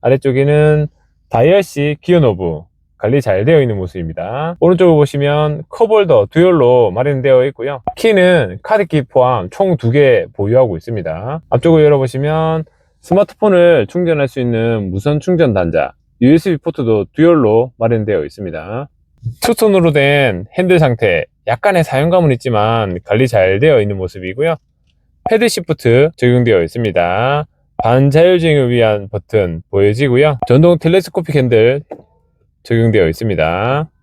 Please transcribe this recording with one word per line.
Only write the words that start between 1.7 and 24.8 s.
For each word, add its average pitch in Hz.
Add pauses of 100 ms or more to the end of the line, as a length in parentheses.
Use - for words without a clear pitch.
기어 175
노브 90 (360)
관리 127
잘 104
되어 151
있는 113
모습입니다. 95
오른쪽을 175
보시면 147
컵홀더 185
듀얼로 127
마련되어 131
있고요. 135 (140)
키는 180
카드키 196
포함 123
총 190
두 117
개 127
보유하고 107
있습니다. 101
앞쪽을 160
열어보시면 151 (360)
스마트폰을 175
충전할 165
수 135
있는 113
무선 147
충전 160
단자, 82 (280)
유에스비 160
포트도 113
듀얼로 127
마련되어 107
있습니다. 92 (540)
투톤으로 196
된 139 (120)
핸들 180
상태 113 (220)
약간의 170
사용감은 160
있지만 110
관리 120
잘 98
되어 139
있는 101
모습이고요. 95 (720)